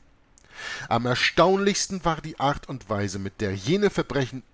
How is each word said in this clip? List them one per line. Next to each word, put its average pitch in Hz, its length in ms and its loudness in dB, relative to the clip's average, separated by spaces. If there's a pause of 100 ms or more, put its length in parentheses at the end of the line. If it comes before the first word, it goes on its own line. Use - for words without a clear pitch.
(880)
„Am 117 180 2
erstaunlichsten 190 1000 2
war 160 160 0
die 156 180 -10
Art 139 300 0
und - 200 -10
Weise, 101 300 -2
mit 98 220 -8
der 98 120 0
jene 165 360 2
Verbrechen 131 540 -4 (100)